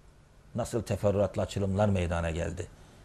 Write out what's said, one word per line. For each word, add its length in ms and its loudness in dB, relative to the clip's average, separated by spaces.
nasıl 280 -4
teferruatlı 600 2
açılımlar 460 2
meydana 420 0
geldi. 360 -4